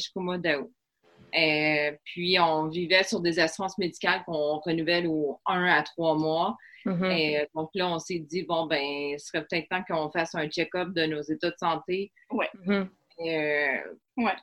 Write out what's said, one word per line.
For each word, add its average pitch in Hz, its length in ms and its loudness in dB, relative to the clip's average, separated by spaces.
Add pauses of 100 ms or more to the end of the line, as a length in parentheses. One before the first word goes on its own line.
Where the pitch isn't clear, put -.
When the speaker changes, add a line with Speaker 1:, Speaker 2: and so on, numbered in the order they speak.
Speaker 1:
jusqu'au - 220 -8
mois 180 160 -2
d'août. 156 340 -2 (680)
Euh, 151 540 4 (120)
puis 180 360 0
on 160 260 4
vivait 180 380 2
sur 190 160 -2
des 170 180 0
assurances 180 400 0
médicales 185 480 0
qu'on 151 320 0
renouvelle 170 480 0
aux 151 400 -2
un 180 200 2
à 156 180 6
trois 165 320 0
mois. 160 400 0 (280)
Speaker 2:
Mhm. 185 200 0
Speaker 1:
Euh, 156 400 2 (100)
donc 160 200 -4
là, 185 140 0
on 165 120 -2
s'est 175 200 -6
dit, 156 220 -6
bon, 160 240 -2
ben, 143 520 -2
ce - 80 -14
serait 156 220 -4
peut-être 165 200 -4
temps 185 200 -2
qu'on 156 220 -2
fasse 170 240 -2
un 156 140 -2
check-up 175 460 -2
de 165 120 2
nos 151 160 -2
états 156 280 -2
de - 80 -10
santé. 180 520 -2 (200)
Speaker 3:
Ouais. 202 200 -2 (140)
Speaker 2:
Mhm. 196 240 0 (320)
Speaker 1:
Euh, 151 560 0 (400)
Speaker 3:
Ouais. 220 160 2 (100)